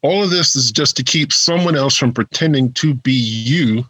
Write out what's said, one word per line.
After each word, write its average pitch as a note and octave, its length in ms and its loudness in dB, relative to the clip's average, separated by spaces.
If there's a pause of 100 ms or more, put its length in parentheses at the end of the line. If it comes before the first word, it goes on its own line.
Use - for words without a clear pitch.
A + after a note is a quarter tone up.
All F#3 200 2
of F#3+ 80 0
this F3 240 0
is B2+ 160 -2
just C#3+ 280 -2
to D3 40 -4
keep D3 300 -2
someone E3+ 420 0
else C3+ 220 0
from B2 160 0
pretending C3 640 0
to D#3 200 0
be C3 180 -2
you A#2+ 760 0